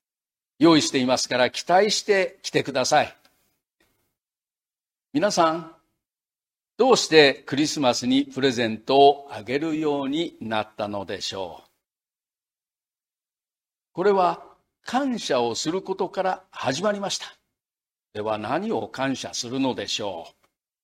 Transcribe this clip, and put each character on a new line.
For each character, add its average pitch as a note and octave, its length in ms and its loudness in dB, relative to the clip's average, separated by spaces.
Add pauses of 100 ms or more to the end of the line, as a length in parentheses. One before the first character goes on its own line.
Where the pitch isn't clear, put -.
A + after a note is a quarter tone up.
(600)
用 E3 160 6
意 D3 60 4
し - 100 -4
て D3 60 0
い B2+ 80 0
ま B2+ 120 2
す - 120 -4
か B2+ 80 -2
ら B2 120 4
期 - 160 -10
待 G3 260 2
し - 120 -4
て F#3+ 380 0
来 - 100 -12
て C#3+ 120 0
く C#3+ 100 -8
だ C3 100 0
さ C#3 200 2
い。 - 140 -8 (2000)
皆 F3+ 180 0
さ E3 220 4
ん、 E3+ 200 -10 (1040)
ど B3 180 4
う - 40 4
し - 100 -2
て D3 380 6
ク - 100 -6
リ D3 120 0
ス D#3 120 -6
マ B2+ 140 2
ス A#2+ 140 -4
に C3+ 180 2
プ C#3 160 -8
レ C3+ 100 2
ゼ A#2 140 -2
ン A2 140 -4
ト C3+ 180 0
を C#3 340 6
あ A2+ 120 -14
げ B2 160 -4
る D#3 200 -4
よ C#3+ 240 -2
う C3+ 60 -6
に D#3+ 320 -4
な A2 200 -4
っ - 140 -6
た G#2+ 120 -6
の G2+ 180 -8
で F#2 160 -8
し - 140 -8
ょ F2+ 280 -10
う。 - 60 -20 (2250)
こ E3+ 120 -4
れ G#3 60 6
は F#3 320 2 (400)
感 B3+ 360 -2
謝 C3+ 200 -2
を A#2+ 140 0
す D3+ 180 -4
る F#3+ 120 -4
こ F#3+ 100 -6
と F#3+ 160 -4
か F#3+ 140 -6
ら F#3 260 -4
始 C3 320 -4
ま G#3 100 0
り G3+ 80 -4
ま G3 120 -6
し - 80 -6
た。 - 80 -16 (840)
で G#2+ 80 -10
は G#2+ 180 -4
何 D3+ 320 -4
を A2 160 -4
感 C3 280 -4
謝 - 200 -12
す - 120 -8
る B2+ 120 -6
の C3 160 0
で G2 120 -8
し - 140 -6
ょ F#2 300 -10
う。 - 160 -20 (360)